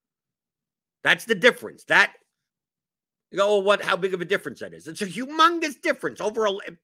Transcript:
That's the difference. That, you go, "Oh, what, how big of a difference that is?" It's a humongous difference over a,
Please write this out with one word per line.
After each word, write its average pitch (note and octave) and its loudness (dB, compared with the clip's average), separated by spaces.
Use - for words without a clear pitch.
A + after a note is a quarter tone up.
That's E3 0
the A3+ 0
difference. D#3+ 0
That, F#3 2
you D#3+ -8
go, G#3 4
"Oh, - 4
what, G3 2
how F#3+ 0
big F#3 -2
of F3 -6
a - -6
difference D#3+ -4
that F#2 -12
is?" E2 -18
It's E3 -10
a G3+ -4
humongous D4+ -2
difference E3+ -4
over G#3+ -2
a, G3 0